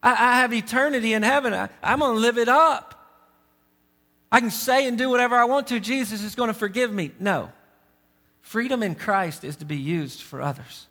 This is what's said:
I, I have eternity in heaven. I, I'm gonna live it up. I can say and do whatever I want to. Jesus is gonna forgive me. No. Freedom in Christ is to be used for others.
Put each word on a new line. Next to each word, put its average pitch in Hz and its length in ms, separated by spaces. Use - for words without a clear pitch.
I, 247 80
I 247 240
have 247 180
eternity 240 600
in 214 100
heaven. 254 280
I, 190 160
I'm 247 160
gonna 247 220
live 233 180
it 233 100
up. 302 520
I 247 60
can 233 100
say 269 380
and 240 80
do 262 140
whatever 247 260
I 240 80
want 269 220
to. 240 140
Jesus 220 420
is 208 120
gonna 233 200
forgive 220 360
me. 185 280
No. 185 340
Freedom 247 420
in 185 120
Christ 190 500
is 147 120
to 156 100
be 151 100
used 143 460
for 135 180
others. - 500